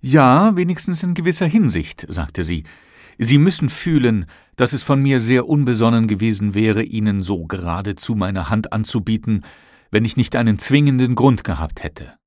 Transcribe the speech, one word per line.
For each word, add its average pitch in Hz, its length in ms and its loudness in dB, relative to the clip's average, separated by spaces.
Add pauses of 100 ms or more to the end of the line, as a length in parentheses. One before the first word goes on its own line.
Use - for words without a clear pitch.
„Ja, 147 560 4
wenigstens 175 460 -2
in 180 120 -2
gewisser 175 320 -2
Hinsicht“, 139 600 0
sagte 82 360 -6
sie. 80 200 -4 (540)
„Sie 120 180 2
müssen 156 320 2
fühlen, 120 580 0 (300)
dass 123 160 0
es 131 100 -4
von 139 200 2
mir 135 180 2
sehr 123 260 2
unbesonnen 117 640 2
gewesen 104 460 -2
wäre, 110 280 2
Ihnen 107 400 -2
so 90 220 -4
geradezu 92 680 -6
meine 95 340 -4
Hand 110 240 -2
anzubieten, 110 720 -2 (460)
wenn 110 140 2
ich 110 120 -4
nicht 123 200 0
einen 113 220 2
zwingenden 131 560 2
Grund 117 300 2
gehabt 80 380 -6
hätte. - 320 -14 (120)